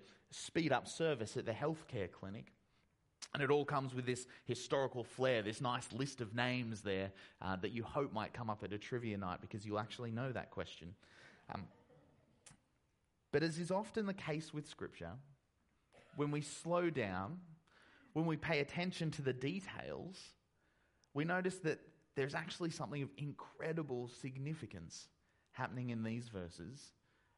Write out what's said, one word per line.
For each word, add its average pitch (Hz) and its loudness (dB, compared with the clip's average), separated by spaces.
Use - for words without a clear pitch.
speed 160 2
up 120 4
service 135 2
at 104 0
the 110 0
healthcare 127 -2
clinic. 95 -10
And 143 4
it 135 4
all 147 8
comes 135 2
with 127 -2
this 120 0
historical 127 2
flair, 127 4
this 110 0
nice 123 2
list 131 -2
of 110 -4
names 120 2
there, 95 2
uh, 95 2
that 98 0
you 117 -2
hope 139 0
might 107 0
come 117 -4
up 104 -2
at 95 -2
a 107 -2
trivia 117 -2
night 98 -2
because 104 -8
you'll 104 2
actually 113 -4
know 120 0
that 104 -4
question. 87 -6
Um, 90 -4
but 147 4
as 165 0
is 175 -2
often 214 0
the 196 0
case 160 -2
with 151 -6
Scripture, - -8
when 147 2
we 147 2
slow 170 2
down, 113 0
when 160 4
we 156 4
pay 156 4
attention 170 2
to 147 -4
the 131 4
details, 139 -4
we 147 4
notice 185 4
that 156 2
there's 139 2
actually 165 0
something 139 -2
of 131 -2
incredible 143 -2
significance 135 -6
happening 123 -2
in 113 -2
these 117 -2
verses 85 -8